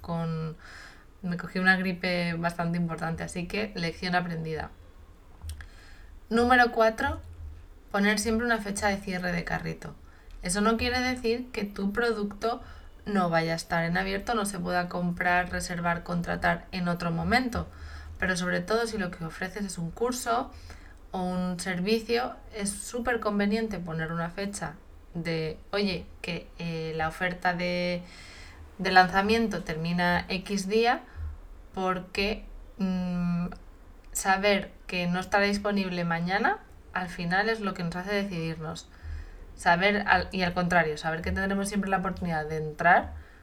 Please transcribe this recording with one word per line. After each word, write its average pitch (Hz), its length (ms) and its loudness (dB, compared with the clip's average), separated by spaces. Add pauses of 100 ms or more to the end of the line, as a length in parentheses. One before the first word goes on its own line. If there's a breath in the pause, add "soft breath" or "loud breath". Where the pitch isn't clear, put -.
Con, 165 560 -2 (640 loud breath)
me 175 160 -2
cogí - 220 -6
una 185 180 6
gripe 175 580 0
bastante 170 440 0
importante, 165 460 -2
así 175 220 -6
que 208 280 -2
lección 175 400 -2
aprendida. 160 560 -2 (1600 loud breath)
Número 240 420 8
cuatro, 226 480 2 (720)
poner 202 280 4
siempre 226 280 2
una 226 120 2
fecha 208 300 -2
de 196 100 2
cierre 180 340 -4
de 170 120 -2
carrito. 160 500 -6 (480 loud breath)
Eso 180 180 0
no 226 160 6
quiere 247 240 0
decir 247 500 0
que 202 140 -4
tu 202 280 -2
producto 226 680 0 (420 loud breath)
no 190 260 2
vaya 165 240 2
a - 20 -2
estar 165 280 0
en 170 120 2
abierto, 196 380 0
no 208 120 2
se 202 120 -4
pueda 180 300 0
comprar, 180 600 2
reservar, 175 540 -2
contratar 175 680 0
en 180 180 -2
otro 170 220 0
momento. 190 580 2 (500 loud breath)
Pero 185 180 2
sobre 180 240 0
todo 220 260 2
si 220 120 -4
lo 180 120 -2
que 170 140 -8
ofreces 185 400 -6
es 185 140 -8
un 165 120 -4
curso 247 640 0 (580 loud breath)
o 185 120 -2
un 180 360 0
servicio, 220 800 0 (180)
es 202 160 -2
súper 240 480 -2
conveniente 208 600 2
poner 160 340 -4
una 170 180 -2
fecha 202 440 -6 (400)
de, 160 440 -2 (140)
oye, 196 340 0 (140)
que, 170 280 -6 (100)
eh, 160 380 -4
la 160 120 0
oferta 180 460 -2
de, 180 480 0 (720 loud breath)
de 185 140 -2
lanzamiento 196 760 6
termina 175 640 2
X 190 400 -2
día, 233 320 4 (760 loud breath)
porque, 190 720 -2 (320)
mm, 180 720 0 (680)
saber 196 600 4 (140)
que 180 200 0
no 180 140 2
estará 202 240 4
disponible 202 600 0
mañana, 185 540 2 (340)
al 180 160 -4
final 180 400 0
es 220 120 0
lo 190 140 -2
que 175 100 -4
nos 170 120 -4
hace 190 160 -4
decidirnos. 165 760 -4 (640 loud breath)
Saber, 196 520 4
al, 180 260 4
y 185 100 0
al 175 120 2
contrario, 170 440 2
saber 160 240 -2
que 180 100 -2
tendremos 196 360 0
siempre 190 220 0
la 190 80 4
oportunidad 175 480 -2
de 156 120 -4
entrar, 165 560 4 (280 loud breath)